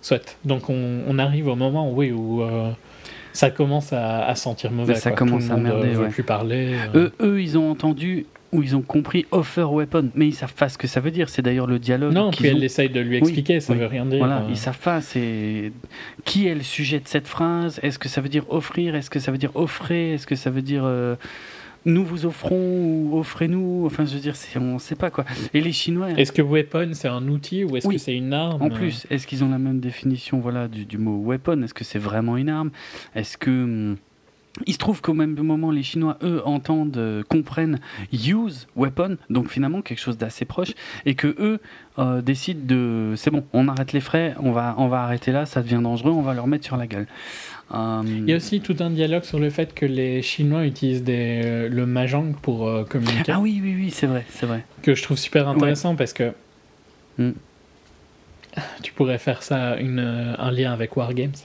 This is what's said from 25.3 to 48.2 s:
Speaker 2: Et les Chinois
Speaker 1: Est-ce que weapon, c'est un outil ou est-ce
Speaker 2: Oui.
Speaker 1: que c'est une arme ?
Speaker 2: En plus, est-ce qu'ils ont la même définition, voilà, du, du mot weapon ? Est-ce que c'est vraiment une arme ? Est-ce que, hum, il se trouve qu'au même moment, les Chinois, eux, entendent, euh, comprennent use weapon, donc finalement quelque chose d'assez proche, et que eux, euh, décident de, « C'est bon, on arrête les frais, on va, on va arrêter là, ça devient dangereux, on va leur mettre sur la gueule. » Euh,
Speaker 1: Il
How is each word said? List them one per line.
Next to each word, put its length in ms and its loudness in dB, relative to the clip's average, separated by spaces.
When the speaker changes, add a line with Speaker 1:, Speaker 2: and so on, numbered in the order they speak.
Speaker 2:
Et 60 4
les 140 0
Chinois 380 0
Speaker 1:
Est-ce 200 4
que 100 2
weapon, 520 2
c'est 160 -4
un 180 -2
outil 380 -2
ou 100 -2
est-ce 120 0
Speaker 2:
Oui. 80 2
Speaker 1:
que 60 -2
c'est 140 -2
une 180 -2
arme ? 280 0
Speaker 2:
En 80 2
plus, 400 -2
est-ce 180 -4
qu'ils 160 0
ont 60 4
la 100 0
même 220 0
définition, 580 -2
voilà, 300 -2
du, 160 -8
du 120 -8
mot 280 0
weapon ? 360 0
Est-ce 120 -6
que 100 -10
c'est 160 -6
vraiment 380 0
une 120 0
arme ? 220 -2
Est-ce 220 -6
que, 120 -2
hum, 480 0
il 60 0
se 40 -2
trouve 240 0
qu'au 140 0
même 260 2
moment, 300 2
les 100 2
Chinois, 400 0
eux, 240 0
entendent, 520 0
euh, 300 -2
comprennent 520 2
use 600 0
weapon, 420 0
donc 180 2
finalement 320 0
quelque 180 -8
chose 200 -4
d'assez 260 -4
proche, 280 -4
et 80 2
que 240 0
eux, 200 2
euh, 240 0
décident 420 -2
de, « 540 2
C'est 140 2
bon, 120 0
on 140 4
arrête 260 -2
les 60 4
frais, 400 0
on 120 2
va, 260 0
on 100 2
va 140 2
arrêter 300 -2
là, 160 0
ça 160 0
devient 180 2
dangereux, 300 2
on 100 2
va 140 0
leur 100 -4
mettre 200 0
sur 120 -4
la 100 -2
gueule. » 200 -6
Euh, 320 -2
Speaker 1:
Il 240 -2